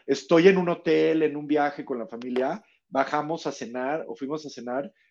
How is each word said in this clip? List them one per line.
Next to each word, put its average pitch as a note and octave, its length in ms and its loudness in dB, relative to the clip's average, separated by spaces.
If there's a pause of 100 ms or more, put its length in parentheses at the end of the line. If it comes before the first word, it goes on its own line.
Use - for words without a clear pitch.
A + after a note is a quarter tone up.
estoy E3 420 4
en F#3+ 100 8
un F3 120 0
hotel, D#3+ 540 2
en C#3+ 120 0
un D3 120 -8
viaje C#3+ 380 0
con C3 140 -4
la A2 80 -8
familia, B2+ 560 -4 (240)
bajamos D3 600 -2
a D3 40 -4
cenar C3 560 -6
o A#2 80 -10
fuimos D3 300 -8
a C#3 40 -12
cenar, B2+ 420 -8 (200)